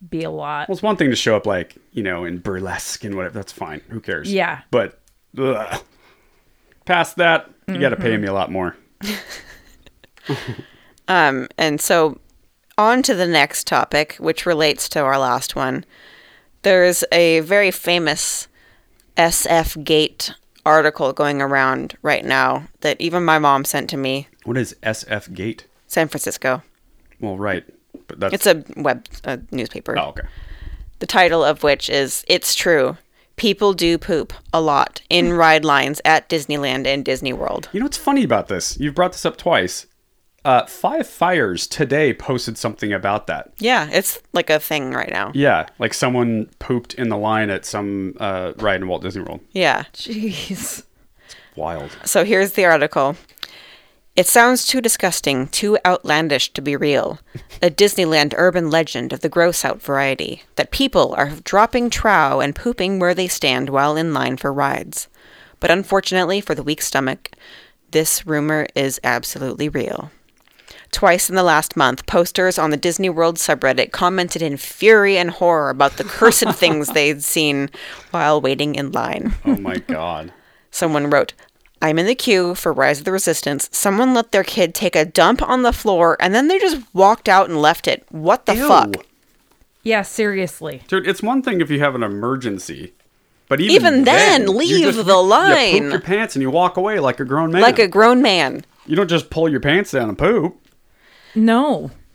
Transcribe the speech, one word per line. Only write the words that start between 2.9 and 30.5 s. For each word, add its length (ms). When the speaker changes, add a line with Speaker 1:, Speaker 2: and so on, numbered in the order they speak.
Speaker 2:
and 100
whatever. 200
That's 180
fine. 260
Who 120
cares? 300
Speaker 1:
Yeah. 280
Speaker 2:
But, 300
ugh. 440
Past 320
that, 340
you 100
gotta 160
pay 160
Speaker 1:
Mm-hmm. 120
Speaker 2:
me 40
a 60
lot 180
more. 240
<laughs> 140
Speaker 3:
Um, 400
and 240
so 380
on 260
to 120
the 120
next 400
topic, 520
which 260
relates 440
to 120
our 180
last 360
one. 280
There's 500
a 300
very 300
famous 760
S 320
F 340
Gate 500
article 460
going 300
around 600
right 220
now 440
that 200
even 240
my 140
mom 260
sent 240
to 80
me. 300
Speaker 2:
What 120
is 260
S 260
F 240
Gate? 320
Speaker 3:
San 200
Francisco. 540
Speaker 2:
Well, 180
right. 280
But 120
that's 140
Speaker 3:
It's 140
a 160
web, 260
a 140
newspaper. 460
Speaker 2:
Oh, 120
okay. 180